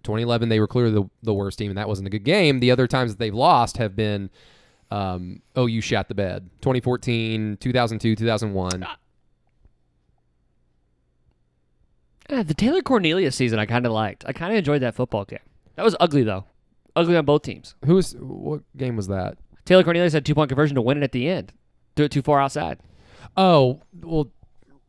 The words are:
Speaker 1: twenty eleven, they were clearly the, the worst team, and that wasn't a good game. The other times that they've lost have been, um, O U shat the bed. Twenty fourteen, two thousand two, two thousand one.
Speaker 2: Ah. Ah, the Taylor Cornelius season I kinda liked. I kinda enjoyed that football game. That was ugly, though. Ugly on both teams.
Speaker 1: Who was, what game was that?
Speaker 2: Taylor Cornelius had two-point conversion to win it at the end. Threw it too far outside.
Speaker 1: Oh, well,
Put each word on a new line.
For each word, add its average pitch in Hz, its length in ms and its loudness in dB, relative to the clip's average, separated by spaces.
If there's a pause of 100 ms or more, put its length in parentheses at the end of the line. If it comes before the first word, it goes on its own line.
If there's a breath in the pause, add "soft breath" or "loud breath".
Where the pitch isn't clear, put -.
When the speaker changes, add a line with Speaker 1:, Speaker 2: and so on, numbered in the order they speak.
Speaker 1:
twenty 110 200 -2
eleven, 117 260 0
they 110 100 4
were 104 80 4
clearly 120 260 2
the, 104 120 2 (180)
the 113 120 -2
worst 98 240 -4
team, 104 120 -6
and 95 60 -8
that 104 100 -6
wasn't 98 200 -4
a 95 40 -8
good 101 140 -6
game. 147 360 2
The 123 100 4
other 127 160 4
times 123 260 -2
that 95 60 -12
they've 107 160 -4
lost 127 420 2
have 104 180 -4
been, 104 360 -4 (600 soft breath)
um, 92 520 -8 (120)
O 127 120 0
U 113 160 -2
shat 104 260 -2
the 104 60 -10
bed. 95 340 -6 (140)
Twenty 127 180 0
fourteen, 113 800 -2
two 127 120 -4
thousand 117 260 0
two, 110 180 2
two 113 100 -4
thousand 107 280 -2
one. 92 340 -4
Speaker 2:
Ah. - 80 -14 (3250)
Ah, 262 120 -2
the 156 120 -2
Taylor 285 280 2
Cornelius 175 540 2
season 113 220 0
I 104 80 0
kinda 120 240 0
liked. 107 360 -4
I 135 60 -6
kinda 180 240 -6
enjoyed 147 260 0
that 117 120 -2
football 110 320 -4
game. - 120 -14 (380)
That 185 80 -2
was 202 160 4
ugly, 147 220 4
though. 98 220 -2 (520)
Ugly 170 200 4
on 156 80 2
both 147 180 2
teams. - 320 -14 (100)
Speaker 1:
Who 156 100 6
was, - 240 0
what 135 440 -8 (140)
game 127 200 -6
was 98 120 -4
that? 95 300 -6 (260)
Speaker 2:
Taylor 180 200 8
Cornelius 170 300 2
had 143 120 -2
two-point 147 220 2
conversion 139 260 0
to 127 80 0
win 131 160 0
it 143 60 -2
at - 80 -4
the 127 160 -4
end. 175 240 -6 (440)
Threw 147 100 2
it 139 60 -6
too 139 100 -2
far 147 180 4
outside. 139 380 -4 (580 soft breath)
Speaker 1:
Oh, 156 440 4 (220)
well, 160 280 -4 (580)